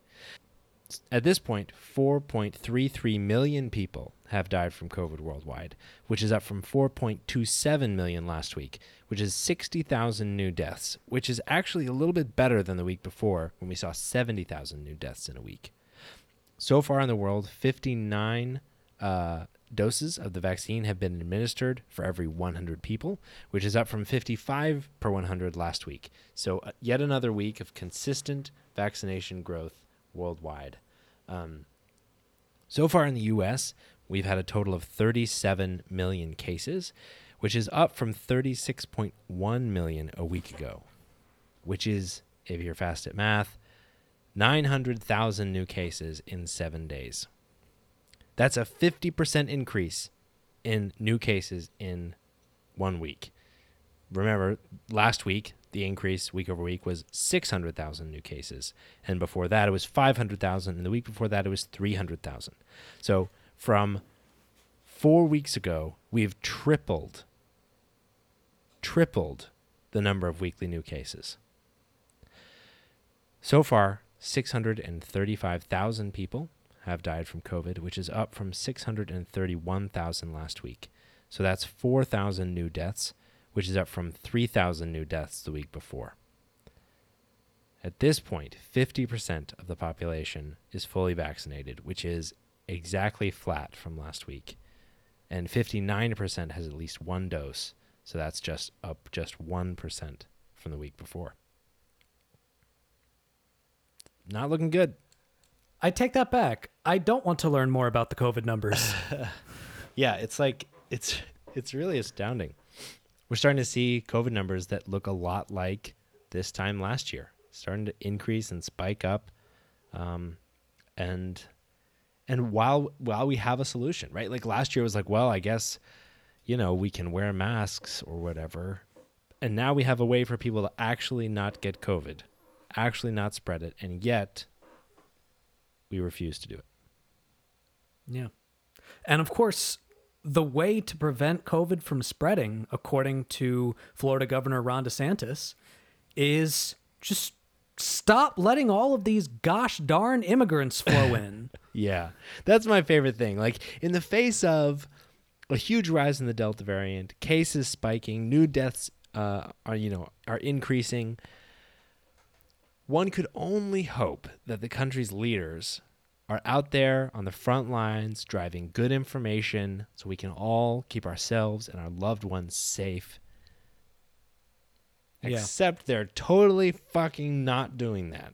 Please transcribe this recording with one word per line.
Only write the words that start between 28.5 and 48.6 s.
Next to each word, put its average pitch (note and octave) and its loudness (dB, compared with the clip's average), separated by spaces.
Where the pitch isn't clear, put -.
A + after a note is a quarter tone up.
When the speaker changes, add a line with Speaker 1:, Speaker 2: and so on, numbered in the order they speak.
Speaker 1:
vaccination F#2+ -4
growth E2 -8
worldwide. D#2+ -8
Um, E2 -10
so D3+ 2
far D#3 6
in C#3 -2
the A#2 -2
U G#2+ 2
S, A2+ -2
we've F#2+ -2
had G2 0
a F#2+ 0
total G2 -2
of E2+ -4
thirty-seven G2 0
million F#2 -2
cases, C3 -6
which G#2 0
is A2+ 0
up E3+ 4
from A2+ -2
thirty-six B2+ -2
point - -4
one G#2+ 0
million D#2+ -2
a E2+ -4
week E2 -4
ago, - -10
which F#2+ -4
is, G2 -2
if - -6
you're E2+ -6
fast E2+ -2
at F2+ -8
math, G#2 2
nine C3+ 4
hundred B2+ 0
thousand G#2 2
new F#2 0
cases D#2+ -6
in E2+ -8
seven D#2+ -6
days. C2+ -10
That's B2+ 4
a A2+ 0